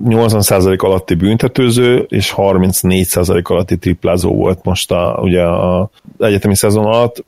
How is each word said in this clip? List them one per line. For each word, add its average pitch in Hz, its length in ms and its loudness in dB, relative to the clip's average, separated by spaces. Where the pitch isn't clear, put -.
nyolcvan 113 380 2
százalék 95 400 2
alatti 95 320 0
büntetőző 120 920 0
és - 220 -4
harmincnégy 92 760 0
százalék 90 420 -2
alatti 90 280 -2
triplázó 87 580 -2
volt 92 280 0
most - 280 -4
a, 90 320 -2
ugye 90 200 2
a 90 480 -2
egyetemi 101 380 0
szezon 107 280 0
alatt. 117 440 0